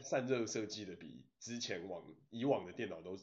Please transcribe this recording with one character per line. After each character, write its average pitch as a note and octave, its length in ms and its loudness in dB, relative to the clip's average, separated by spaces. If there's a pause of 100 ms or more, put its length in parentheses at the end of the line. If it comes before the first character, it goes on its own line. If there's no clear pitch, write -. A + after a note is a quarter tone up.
散 C3 260 2
热 B2 180 6
设 A2 200 0
计 G#2 200 -4
的 F2+ 100 -8
比 D2+ 300 -12 (140)
之 A#2 200 -6
前 G2 300 -2
往， E2+ 140 -4 (260)
以 A#2 160 0
往 A#2 200 6
的 F2 60 -8
电 A2+ 160 -2
脑 E2+ 140 -6
都 F2+ 220 -4